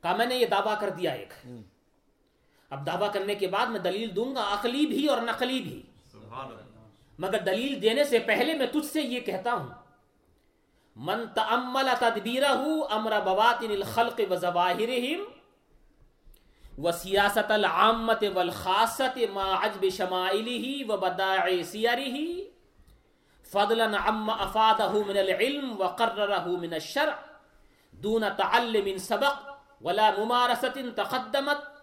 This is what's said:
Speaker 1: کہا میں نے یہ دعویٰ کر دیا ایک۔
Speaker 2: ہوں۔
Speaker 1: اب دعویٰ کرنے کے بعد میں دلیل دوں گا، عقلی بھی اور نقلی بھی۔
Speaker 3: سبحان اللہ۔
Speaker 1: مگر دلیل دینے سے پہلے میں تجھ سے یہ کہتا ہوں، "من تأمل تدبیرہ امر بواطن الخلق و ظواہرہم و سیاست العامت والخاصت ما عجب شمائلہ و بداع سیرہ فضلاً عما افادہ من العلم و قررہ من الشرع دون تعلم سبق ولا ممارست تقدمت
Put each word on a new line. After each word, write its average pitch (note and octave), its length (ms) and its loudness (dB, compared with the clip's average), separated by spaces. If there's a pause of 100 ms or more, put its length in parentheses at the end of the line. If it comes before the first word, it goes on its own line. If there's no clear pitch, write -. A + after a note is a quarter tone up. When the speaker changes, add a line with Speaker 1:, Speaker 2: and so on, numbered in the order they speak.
Speaker 1:
کہا F3+ 140 0
میں A#3 100 4
نے B3+ 80 0
یہ B3 120 4
دعویٰ G#3 340 2
کر G3 100 -2
دیا E3 220 -2
ایک۔ G2+ 200 -10 (140)
Speaker 2:
ہوں۔ A#2+ 160 -16 (1080)
Speaker 1:
اب C#3+ 160 -8
دعویٰ F#3+ 260 0
کرنے G3+ 220 -2
کے G3 120 -2
بعد G3+ 200 0
میں A3+ 140 -4
دلیل F#3 360 -2
دوں B3+ 180 -2
گا، A#3 180 -2
عقلی B3 340 0
بھی C4 200 0
اور A#3+ 160 2
نقلی B3+ 380 -2
بھی۔ F3 220 -10 (300)
Speaker 3:
سبحان A2 340 -14
اللہ۔ A2+ 420 -20 (300)
Speaker 1:
مگر F#3+ 200 0
دلیل G3+ 440 -2
دینے A#3 220 4
سے B3 140 2
پہلے A#3+ 360 2
میں C#4 120 0
تجھ D4+ 200 -2
سے D#4 140 -2
یہ B3 200 -4
کہتا F#3+ 320 -4
ہوں، D3 160 -4 (1300)
"من E3+ 220 -4 (160)
تأمل B3 540 0 (100)
تدبیرہ A#3+ 580 2 (340)
امر G#3+ 340 0
بواطن A3+ 460 4
الخلق A3+ 500 0 (100)
و F3+ 60 2
ظواہرہم G#3+ 880 0 (1600)
و E3+ 80 0
سیاست G3+ 580 0
العامت G#3+ 760 2 (100)
والخاصت G3+ 840 0 (140)
ما F#3+ 300 0
عجب G3+ 240 -2 (100)
شمائلہ G#3+ 960 -2
و G3+ 40 0
بداع F#3 680 0
سیرہ B3 500 -2 (1300)
فضلاً G#3 580 2
عما A3 260 0
افادہ A3 580 4
من G3+ 260 2
العلم A3+ 640 0
و F#3 60 2
قررہ G3+ 600 0
من F3 260 -4
الشرع C#4 420 -2 (800)
دون A3 320 -2 (120)
تعلم G3+ 600 2
سبق C4 520 -2 (340)
ولا G#3 360 4
ممارست A#3+ 600 0 (180)
تقدمت C#4 600 -2 (260)